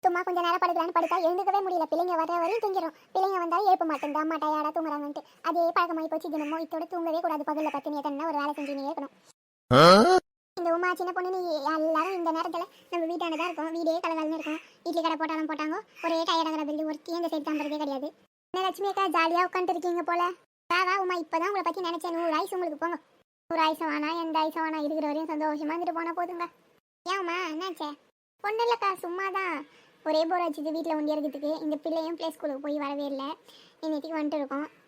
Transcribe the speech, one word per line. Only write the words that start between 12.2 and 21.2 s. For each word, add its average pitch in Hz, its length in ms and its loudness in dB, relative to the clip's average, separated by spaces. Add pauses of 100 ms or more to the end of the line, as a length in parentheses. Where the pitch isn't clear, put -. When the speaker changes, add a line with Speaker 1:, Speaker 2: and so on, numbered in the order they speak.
Speaker 1:
நேரத்துல 330 280 -2 (260)
நம்ம 339 200 -2
வீட்டாண்ட 339 280 -2
தான் 339 120 0
இருக்கோம், 320 280 -4
வீடே 330 160 2 (100)
கலகலன்னு 320 340 -2
இருக்கும். 311 220 -6 (280)
இட்லி 330 160 0
கடை 320 160 2
போட்டாலும் 311 300 -2
போட்டாங்க, 311 280 -4 (260)
ஒரே 330 140 0 (100)
டயர்டாகிற 320 400 0
பில்லு 302 220 -2
ஒருத்தையும் 330 300 -6
இந்த 339 120 -2
சைடு 311 160 -2
தாண்டறதே 302 340 -2
கிடையாது. 277 260 -4 (460)
என்ன 381 120 0
லட்சுமி 381 260 -2
அக்கா, 392 140 2 (100)
ஜாலியா 339 320 4
உட்காந்துட்டு 359 280 0
இருக்கீங்க 349 340 -2
போல. 349 120 2 (480)
வா, 349 80 4 (100)
வா 370 60 2 (100)
உமா, 359 200 0